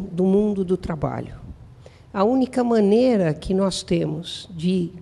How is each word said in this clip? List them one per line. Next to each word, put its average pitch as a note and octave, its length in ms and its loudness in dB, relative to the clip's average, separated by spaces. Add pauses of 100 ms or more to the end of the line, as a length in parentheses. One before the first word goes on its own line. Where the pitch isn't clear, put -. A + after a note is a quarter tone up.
(120)
do F3 140 0
mundo G3 400 2
do F3+ 100 0
trabalho. C#3 600 -6 (760)
A G3+ 120 2
única B3+ 360 2
maneira A3 720 4
que D#3 200 -4
nós F#3+ 300 0
temos E3 720 -4
de F3 380 -2 (100)